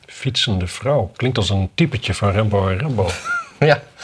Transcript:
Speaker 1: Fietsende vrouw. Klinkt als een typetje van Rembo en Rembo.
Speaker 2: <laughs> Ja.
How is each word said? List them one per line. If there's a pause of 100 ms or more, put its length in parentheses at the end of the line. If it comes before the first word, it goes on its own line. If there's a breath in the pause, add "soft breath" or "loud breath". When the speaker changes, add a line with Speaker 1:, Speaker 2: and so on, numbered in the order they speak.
Speaker 1:
Fietsende
vrouw.
Klinkt
als
een
typetje
van
Rembo
en
Rembo. (280)
Speaker 2:
<laughs>
Ja. (220 loud breath)